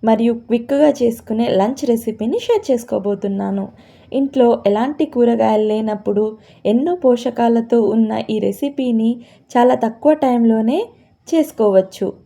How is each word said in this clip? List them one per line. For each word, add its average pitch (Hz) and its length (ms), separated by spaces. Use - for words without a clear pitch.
మరియు 226 300
క్విక్‌గా 240 560
చేసుకునే 233 600
లంచ్ 226 360
రెసిపీని 233 540
షేర్ 440 320
చేసుకోబోతున్నాను. 196 1000
ఇంట్లో 254 540
ఎలాంటి 247 380
కూరగాయలు 226 580
లేనప్పుడు 214 760
ఎన్నో 269 300
పోషకాలతో 233 880
ఉన్న 220 480
ఈ 220 100
రెసిపీని 233 840
చాలా 247 180
తక్కువ 233 380
టైంలోనే 247 760
చేసుకోవచ్చు. 202 800